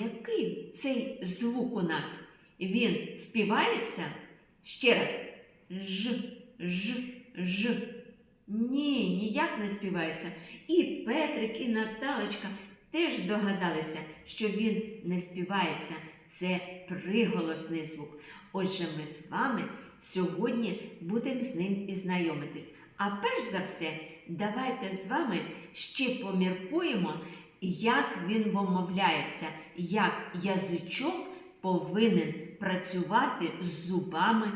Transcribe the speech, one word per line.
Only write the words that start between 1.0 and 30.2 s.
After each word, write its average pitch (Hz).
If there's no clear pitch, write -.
звук 233
у 185
нас? 160
Він 196
співається? 226
Ще 226
раз. -
«Ж, 196
ж, 185
ж». 190
Ні, 247
ніяк 220
не 208
співається. 170
І 330
Петрик, 220
і 262
Наталочка 220
теж 302
догадалися, 180
що 214
він 202
не 180
співається. 175
Це 180
приголосний 165
звук. 147
Отже, 180
ми 151
з -
вами 214
сьогодні 208
будемо 233
з -
ним 196
і 190
знайомитись. 165
А 202
перш 466
за 190
все, 160
давайте 208
з -
вами 233
ще -
поміркуємо, 185
як 240
він 220
вимовляється, 180
як 175